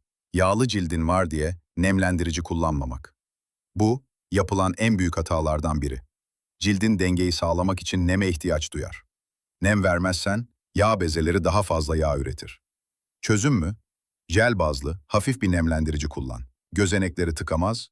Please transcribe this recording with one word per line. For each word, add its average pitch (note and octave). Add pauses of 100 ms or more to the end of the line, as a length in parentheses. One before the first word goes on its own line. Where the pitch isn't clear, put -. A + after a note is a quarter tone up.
(320)
yağlı G2
cildin E2
var F2+
diye D#2 (200)
nemlendirici F2+
kullanmamak. D2+ (600)
Bu, A2 (260)
yapılan F#2
en A2
büyük F2
hatalardan D#2
biri. C2 (600)
Cildin G2+
dengeyi F2+
sağlamak F2+
için F2+
neme F#2+
ihtiyaç D#2+
duyar. - (600)
Nem G2
vermezsen, F#2 (260)
yağ G#2
bezeleri E2
daha F#2
fazla D#2+
yağ D2+
üretir. - (640)
Çözüm A#2+
mü? F#2+ (520)
Jel A2
bazlı, D2+
hafif -
bir F#2+
nemlendirici D#2
kullan. B1+ (300)
Gözenekleri F#2
tıkamaz F2